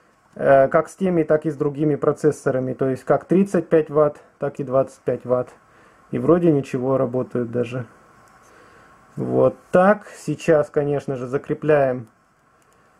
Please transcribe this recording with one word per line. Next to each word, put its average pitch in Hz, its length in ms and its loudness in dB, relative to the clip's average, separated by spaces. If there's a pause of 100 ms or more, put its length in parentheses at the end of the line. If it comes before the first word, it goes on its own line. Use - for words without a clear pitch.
(360)
э, 135 340 4
как 156 180 0
с - 80 -20
теми, 180 280 0
так 156 220 0
и 156 60 -4
с 135 60 -8
другими 147 380 -2
процессорами. 135 800 -2
То 135 140 -2
есть 131 160 -4
как 143 220 0
тридцать 185 420 0
пять 156 220 2
ватт, 147 320 0 (180)
так 143 220 -6
и - 20 -6
двадцать 131 380 -2
пять 123 240 -4
ватт. 123 240 -2 (600)
И 127 80 -4
вроде 165 340 4
ничего, 135 440 -2
работают 123 540 -2
даже. 120 340 -6 (1300)
Вот 127 400 0 (140)
так. 196 440 2
Сейчас, 147 540 0
конечно 143 480 -4
же, 123 100 -8
закрепляем 139 800 -2 (920)